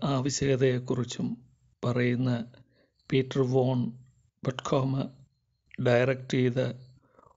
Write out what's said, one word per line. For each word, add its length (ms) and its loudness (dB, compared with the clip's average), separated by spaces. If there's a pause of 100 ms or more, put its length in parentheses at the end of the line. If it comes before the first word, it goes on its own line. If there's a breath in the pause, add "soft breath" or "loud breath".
ആവശ്യകതയെക്കുറിച്ചും 1200 0 (540)
പറയുന്ന 480 0 (800 soft breath)
പീറ്റർ 380 2
വോൺ 340 2 (600)
ബട്ട്കോമ 600 -2 (800)
ഡയറക്റ്റ് 560 2
ചെയ്ത 320 2 (680 soft breath)